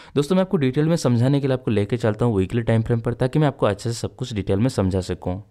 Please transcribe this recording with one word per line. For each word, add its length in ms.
दोस्तों, 200
मैं 60
आपको 140
डिटेल 320
में 80
समझाने 440
के 60
लिए 80
आपको 160
लेके 260
चलता 280
हूँ 120
वीकली 260
टाइम 200
फ्रेम 180
पर, 140
ताकि 240
मैं 80
आपको 200
अच्छे 240
से 40
सब 220
कुछ 180
डिटेल 240
में 100
समझा 320
सकूँ। 500